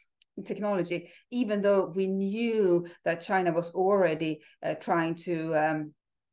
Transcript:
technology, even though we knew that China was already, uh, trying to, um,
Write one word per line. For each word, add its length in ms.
technology, 680
even 320
though 240
we 120
knew 800
that 160
China 300
was 200
already, 680
uh, 80
trying 400
to, 400
um, 400